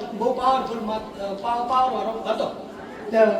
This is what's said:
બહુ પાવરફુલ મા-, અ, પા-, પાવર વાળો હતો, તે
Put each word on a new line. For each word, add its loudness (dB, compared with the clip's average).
બહુ 2
પાવરફુલ 2
મા-, -4
અ, -6
પા-, -2
પાવર 4
વાળો -4
હતો, -2
તે 0